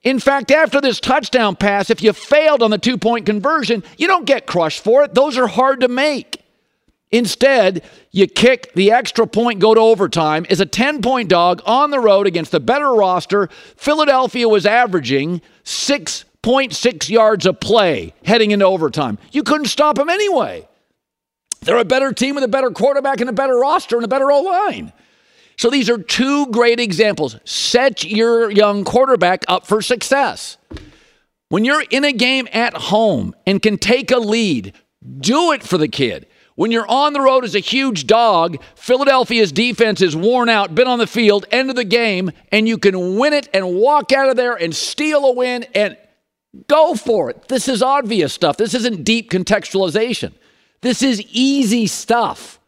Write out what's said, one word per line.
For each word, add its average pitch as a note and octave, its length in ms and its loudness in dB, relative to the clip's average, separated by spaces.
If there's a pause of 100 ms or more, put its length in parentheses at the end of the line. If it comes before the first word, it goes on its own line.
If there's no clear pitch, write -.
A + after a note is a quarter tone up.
In B3+ 180 0
fact, C#4 300 0
after D4 300 2
this C4 200 -2
touchdown B3 560 0
pass, G3+ 340 -2
if A3 100 0
you G#3 120 2
failed D4 500 2
on A3 80 2
the G#3+ 80 0
two-point A3+ 480 -2
conversion, G#3+ 560 -2 (160)
you D#4 80 0
don't F4+ 180 0
get C4 220 0
crushed E3 360 -2
for B3 200 4
it. A3+ 120 -2
Those C4 220 2
are B3+ 120 0
hard B3 320 0
to B3+ 80 2
make. C4 540 -4 (680)
Instead, A3 720 2 (300)
you F#3+ 140 4
kick - 480 0
the G3 180 4
extra A3+ 340 0
point, A3+ 320 -2
go A3 160 6
to A3+ 60 4
overtime, E3+ 680 2
is F3+ 120 0
a G3 60 0
ten-point B3 640 -2
dog F3 380 2
on C4+ 240 2
the C#4 80 -2
road G3+ 280 4
against E3+ 260 -4
the E3 80 0
better C4 340 0
roster. F#3 540 0 (280)
Philadelphia C4 720 0
was G#3 160 4
averaging F3 760 0 (240)
six - 600 -4 (180)
point C4 300 0
six - 380 -2
yards A3 340 2
a F#3 80 2
play E3 600 0 (100)
heading G#3+ 280 2
into G3+ 120 2
overtime. D3+ 540 0 (140)
You C#4+ 100 -2
couldn't D4 240 -2
stop D4 320 0
'em D4 100 -2
anyway. E4 600 -2 (920)
They're - 160 0
a A#3 60 2
better B3+ 280 0
team C#4 240 -4
with C4+ 80 -2
a A#3 40 -2
better C4 220 -2
quarterback C4+ 500 -2
and B3 80 -2
a B3 40 -6
better C4 260 0
roster C#4 380 0
and A#3 80 -2
a G#3+ 40 -6
better C4+ 220 0
O-line. F4 640 -2 (680)
So A#3+ 120 2
these C4+ 180 0
are A#3+ 80 0
two C4+ 520 -2
great A#3 300 2
examples. F3 680 -2
Set - 600 -2
your A3+ 460 0
young G3+ 340 2
quarterback F#3 640 0
up F3+ 180 -2
for G#3+ 140 0
success. - 800 -2 (920)
When G#3 160 0
you're D4 260 0
in C4+ 140 2
a D4 80 0
game B3+ 400 0
at A#3 220 -2
home E3+ 600 -2 (120)
and G3 160 0
can G#3 160 0
take A#3 320 -2
a B3 80 4
lead, G3+ 560 -2 (440)
do C#4+ 340 0
it B3+ 100 -4
for F3 160 -4
the D3+ 100 0
kid. A2 380 -4 (300)
When A3 140 -2
you're A3+ 180 -2
on C#4+ 260 0
the C#4 80 -2
road C4 220 4
as F#3 100 -6
a G3+ 60 0
huge A#3 460 -4
dog, F#3 520 2 (160)
Philadelphia's B3 760 2
defense A3 520 0
is D#3+ 120 2
worn A#3 360 0
out, G3 240 0
been B3+ 140 2
on B3 100 0
the A3+ 80 0
field, G3+ 440 2
end C4 200 0
of B3 60 -4
the B3 80 -2
game, G3 480 -2 (200)
and G#3+ 160 2
you A3+ 80 0
can F#3 400 0
win C#4+ 160 2
it C#4+ 220 -2
and F3+ 220 -2
walk C4 360 2
out C4+ 160 2
of C4 80 0
there B3 180 -2
and E3+ 220 -4
steal D4 480 -2
a C4 80 4
win B3 320 -4 (100)
and G#3 220 -2 (720)
go D#4 260 4
for G#3 360 -2
it. - 180 -18
This C4 180 -4
is A#3 160 -2
obvious A#3 520 0
stuff. D#3 240 -2
This G#3 160 -2
isn't A3 300 -4
deep A3+ 260 0
contextualization. F#3+ 1000 -2 (500)
This B3 200 -2
is A#3 280 0
easy B3 560 0
stuff. - 800 -4